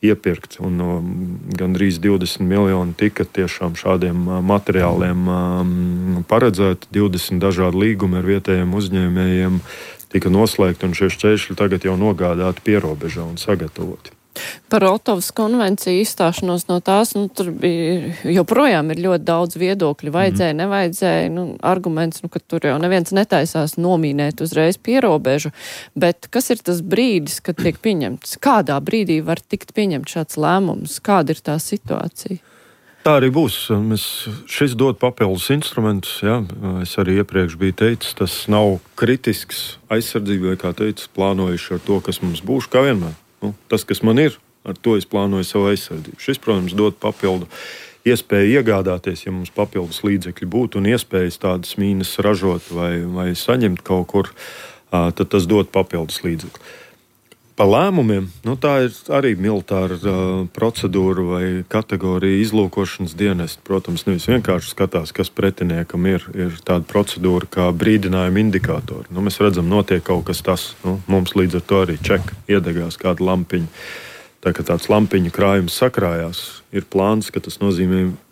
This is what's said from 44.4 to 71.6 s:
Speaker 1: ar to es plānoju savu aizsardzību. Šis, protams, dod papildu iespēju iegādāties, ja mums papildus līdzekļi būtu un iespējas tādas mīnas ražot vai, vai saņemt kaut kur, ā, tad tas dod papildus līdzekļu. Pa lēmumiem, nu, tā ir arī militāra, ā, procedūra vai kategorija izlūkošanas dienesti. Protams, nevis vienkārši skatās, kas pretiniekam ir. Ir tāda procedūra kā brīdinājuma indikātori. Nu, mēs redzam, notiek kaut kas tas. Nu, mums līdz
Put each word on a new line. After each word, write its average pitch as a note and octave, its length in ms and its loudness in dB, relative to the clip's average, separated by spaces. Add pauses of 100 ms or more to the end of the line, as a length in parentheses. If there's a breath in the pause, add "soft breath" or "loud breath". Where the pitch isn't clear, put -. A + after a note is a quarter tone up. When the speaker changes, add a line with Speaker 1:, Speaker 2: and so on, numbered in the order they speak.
Speaker 1:
ar G2+ 80 -8
to A2+ 240 0
es F#2+ 80 0
plānoju G2 400 0
savu G2+ 240 0
aizsardzību. E2+ 500 -4
Šis, C3+ 220 -4
protams, F2+ 320 -2
dod G2+ 240 2
papildu F#2+ 480 -2 (640 loud breath)
iespēju G#2+ 480 2
iegādāties, F#2+ 680 0
ja F#2+ 60 -6
mums F2+ 200 -8
papildus F#2 480 -4
līdzekļi F2+ 480 -2
būtu A2 320 -2
un G2 80 2
iespējas F#2 560 0
tādas F#2 320 -2
mīnas F#2+ 480 0
ražot F#2+ 480 0
vai, F2 320 -2
vai F2+ 320 -2
saņemt A2+ 480 0
kaut F2+ 240 0
kur, G2 240 0 (560 loud breath)
ā, F2 240 2
tad F#2 160 -2
tas G2 160 2
dod G2 240 4
papildus E2+ 560 -2
līdzekļu. E2+ 400 -6 (880 loud breath)
Pa - 160 2
lēmumiem, A#2+ 540 4 (180)
nu, B2 160 -2
tā D3 140 2 (100)
ir B2 120 0 (200)
arī C3 240 2
militāra, F#2 560 0
ā, F#2 200 -2 (360)
procedūra F#2+ 720 0
vai F2+ 220 0 (260)
kategorija F#2+ 720 0
izlūkošanas G2 720 0
dienesti. F2+ 480 -2
Protams, F2 460 -4
nevis F2+ 180 -2
vienkārši G#2 460 0
skatās, F2+ 420 -2
kas F#2 160 -2
pretiniekam F2 800 -2
ir. F2+ 220 0
Ir F2+ 240 -4 (100)
tāda F2+ 160 0
procedūra F2+ 640 0
kā F2+ 240 0
brīdinājuma F#2 720 2
indikātori. F#2 720 -2
Nu, F#2 80 -2
mēs G2 160 -2
redzam, F2+ 320 4
notiek F#2+ 320 2
kaut F2 240 0
kas F2 160 -4
tas. F#2 220 0 (180)
Nu, F#2 140 -2 (100)
mums F#2+ 320 2
līdz F2+ 220 2